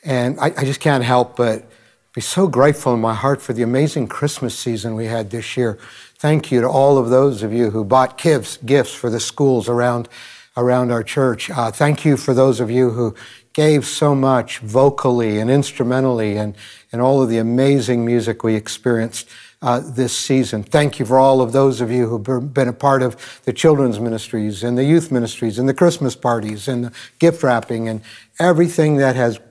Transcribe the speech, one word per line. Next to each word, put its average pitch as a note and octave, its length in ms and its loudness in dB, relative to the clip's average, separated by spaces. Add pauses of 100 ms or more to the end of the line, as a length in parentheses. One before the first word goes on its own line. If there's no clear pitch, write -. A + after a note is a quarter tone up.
And B2+ 340 -2
I, D#3 160 0
I - 80 -4
just C3+ 160 -4
can't C#3 240 2
help B2 320 2
but A2+ 300 -2 (480)
be A#2 80 -8
so F#3+ 260 0
grateful C#3+ 460 2
in A#2 80 0
my A2+ 120 0
heart C3 280 -2
for - 100 -10
the A#2 120 -2
amazing C3 440 0
Christmas C3 500 -6
season A2+ 380 -6
we A2+ 120 -6
had A2 240 -6
this A#2 260 -8
year. A#2 200 -2 (400)
Thank D3+ 320 0
you B2 120 2
to B2 80 2
all C#3 280 4
of A#2 120 0
those B2+ 340 2
of G#2+ 80 -4
you A2+ 200 0
who A2 120 -4
bought B2+ 340 2
gifts, D3 380 0
gifts C3 380 0
for - 160 -4
the A2+ 100 -2
schools B2+ 480 0
around, A#2+ 400 0 (480)
around B2 380 2
our A2+ 100 -2
church. B2 460 -2
Uh, A#2+ 220 -2
thank D3 340 0
you D3 100 4
for C3 180 -2
those B2+ 280 4
of A2+ 100 -2
you B2 200 2
who A2+ 220 -4 (380)
gave D3+ 320 2
so D3 320 0
much C3 440 0
vocally A#2+ 800 2
and A2+ 120 0
instrumentally B2+ 840 0
and, G#2 180 -6 (380)
and A#2 80 -2
all C3+ 200 4
of C3 60 2
the A2+ 100 0
amazing A#2+ 680 2
music A#2 400 -2
we A2 100 2
experienced, A2+ 720 -4 (340)
uh, B2 200 0
this B2 340 -4
season. A#2+ 480 -2
Thank D3 360 0
you B2+ 60 -2
for B2+ 140 -2
all C3 220 4
of A#2 100 0
those C3+ 300 2
of A#2 100 -2
you B2 160 0
who've A2+ 160 -6
be-, B2+ 240 -4
been C3 220 0
a A#2 40 -6
part C3+ 280 2
of - 420 -6
the B2+ 80 -4
children's C3+ 480 2
ministries G#2+ 640 -6
and A#2+ 140 -2
the C3 80 0
youth D#3+ 260 2
ministries A#2 480 -4
and C3 80 0
the C3+ 60 0
Christmas D#3 420 0
parties G#2+ 540 -4
and A#2+ 160 -4
the A#2 80 -12 (260)
gift E3 240 2
wrapping A#2 460 0
and A2 100 -6 (400)
everything E3 580 2
that C3 200 2
has A#2 200 0 (140)